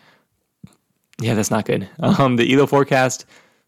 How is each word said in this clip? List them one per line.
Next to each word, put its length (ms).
Yeah, 140
that's 180
not 140
good. 280
<laughs> 60
Um, 360
the 180
elo 140
forecast 580